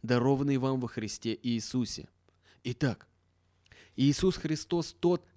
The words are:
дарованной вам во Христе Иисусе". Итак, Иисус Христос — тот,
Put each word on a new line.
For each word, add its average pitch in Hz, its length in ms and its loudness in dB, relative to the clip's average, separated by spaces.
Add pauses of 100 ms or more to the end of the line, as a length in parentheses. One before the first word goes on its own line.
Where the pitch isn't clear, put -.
дарованной 135 540 2
вам 131 240 0
во 120 80 -4
Христе 110 520 -6
Иисусе". 117 680 -4 (560)
Итак, 123 420 -4 (880)
Иисус 143 420 4
Христос — 156 640 -4
тот, 175 260 2 (120)